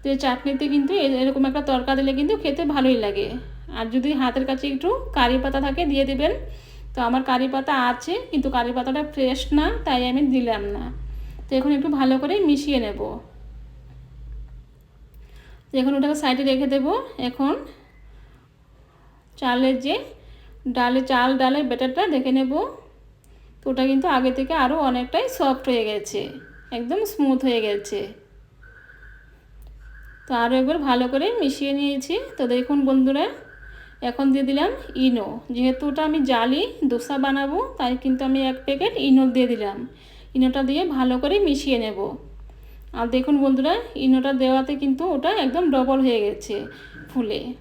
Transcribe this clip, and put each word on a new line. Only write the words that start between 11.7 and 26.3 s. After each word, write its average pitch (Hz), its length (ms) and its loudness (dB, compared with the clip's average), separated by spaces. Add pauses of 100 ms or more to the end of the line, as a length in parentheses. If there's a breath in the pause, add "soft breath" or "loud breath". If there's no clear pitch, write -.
একটু 285 120 0 (100)
ভালো 262 240 4
করে 294 120 0 (120)
মিশিয়ে 285 380 2
নেব। 208 160 -6 (2750 soft breath)
তো - 120 -16
এখন 262 160 2
ওটাকে 285 260 2
সাইডে 262 280 2
রেখে 269 240 2
দেব। 269 120 2 (420)
এখন 269 240 0 (1900 soft breath)
চালের 262 460 2
যে 294 100 -2 (840 soft breath)
ডালে, 247 240 2 (100)
চাল 254 180 2 (100)
ডালের 269 300 2
ব্যাটারটা 262 340 -2 (120)
দেখে 254 240 0
নেব। 269 140 0 (1040 soft breath)
তো - 100 -20
ওটা 262 220 0
কিন্তু 269 180 2
আগে 262 240 4
থেকে 269 200 -2 (120)
আরও 262 120 2 (120)
অনেকটাই 254 380 0 (120)
সফট 269 300 2
হয়ে 233 160 2
গেছে, 208 360 -4 (520)